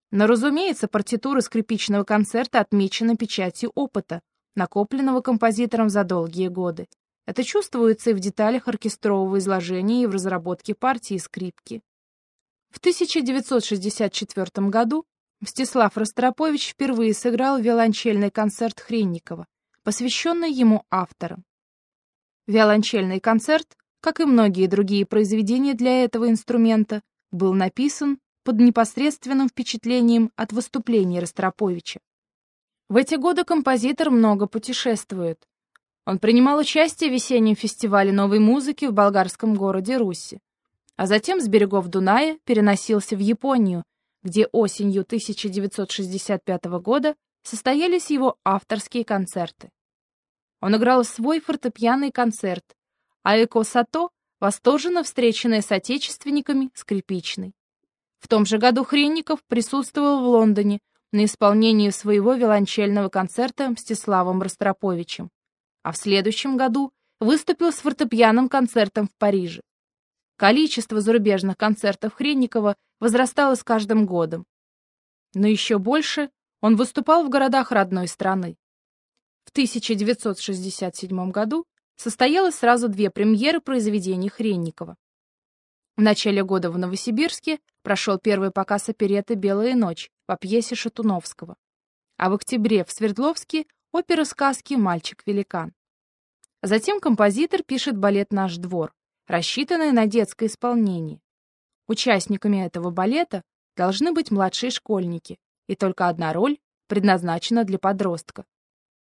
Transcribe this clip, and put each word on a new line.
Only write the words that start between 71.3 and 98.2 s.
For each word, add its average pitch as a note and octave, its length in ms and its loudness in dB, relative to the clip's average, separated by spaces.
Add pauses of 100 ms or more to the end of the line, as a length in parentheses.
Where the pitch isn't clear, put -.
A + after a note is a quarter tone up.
концертов G#3+ 560 -2
Хренникова B3 640 0 (220)
возрастало B3+ 560 2
с - 80 -6
каждым A3 440 0
годом. E3+ 400 -4 (880)
Но G3 120 2
еще G#3+ 320 2
больше C#4+ 520 -2 (320)
он A3 140 4
выступал D4 480 2
в C#4 40 -4
городах C4+ 440 2
родной F#3 360 0
страны. F#3 480 -4 (880)
В - 80 -20
тысяча A#3 420 -2
девятьсот G#3 460 -2
шестьдесят F#3 560 -8
седьмом F#3 340 -6
году A3 360 -4 (280)
состоялось D4+ 640 0
сразу A#3+ 320 2
две G3+ 220 -2
премьеры A3 500 2
произведений G#3 680 -2
Хренникова. F3 680 -6 (1000)
В G#3+ 60 2
начале G#3 400 2
года F#3 280 -2
в F3 60 -6
Новосибирске A3+ 840 -4 (220)
прошел G3 360 -2
первый G3 320 0
показ G3 380 -4
оперетты G3+ 460 -2
«Белая G3+ 420 0
ночь» F#3+ 340 -2 (160)
по F3+ 100 -6
пьесе A3+ 380 -2
Шатуновского, G3+ 840 -6 (600)
а F#3 120 0
в F#3+ 60 0
октябре G#3+ 500 0
в - 60 -16
Свердловске C#4 760 -4 (260)
опера E4 320 0
сказки C#4 500 -4
«Мальчик-великан». F#3+ 1000 -4 (920)
Затем A3 360 0
композитор A#3+ 640 0
пишет C4 340 -4
балет G3+ 360 0